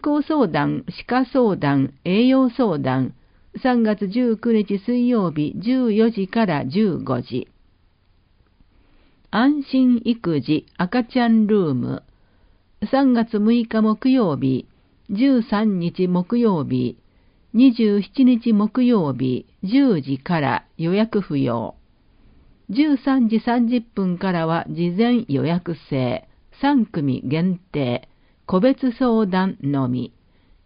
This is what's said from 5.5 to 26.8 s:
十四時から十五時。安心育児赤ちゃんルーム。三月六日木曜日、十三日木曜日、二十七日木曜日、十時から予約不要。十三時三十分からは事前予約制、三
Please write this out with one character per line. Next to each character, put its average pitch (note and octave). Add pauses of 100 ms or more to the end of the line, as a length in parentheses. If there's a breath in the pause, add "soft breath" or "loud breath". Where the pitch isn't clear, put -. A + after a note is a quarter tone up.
十 B3
四 A3
時 F#3+
か A3+
ら C#3+
十 E3+
五 A#2+
時。 B2 (1800)
安 C#4
心 B3+
育 F3
児 D3+ (140)
赤 A#3
ち B3
ゃ A#3
ん A3+
ル F#3+
ー -
ム。 B2+ (880)
三 C4+
月 A3+
六 G#3+
日 A3+
木 G#3+
曜 G#3
日、 C3 (440)
十 A#3+
三 G#3
日 F3
木 F3+
曜 G3
日、 B2 (560)
二 B3
十 G#3
七 C4
日 A#3
木 G#3+
曜 G3
日、 B2+ (180)
十 A3+
時 C3+
か E3
ら B2 (140)
予 E3
約 G#3+
不 D3+
要。 A#2 (960)
十 C#4+
三 C4
時 A3
三 A#3+
十 A#3+
分 F#3
か F#3
ら E3
は D#3+
事 F3
前 A#3
予 C3
約 E3+ (140)
制、 B2+ (360)
三 C4+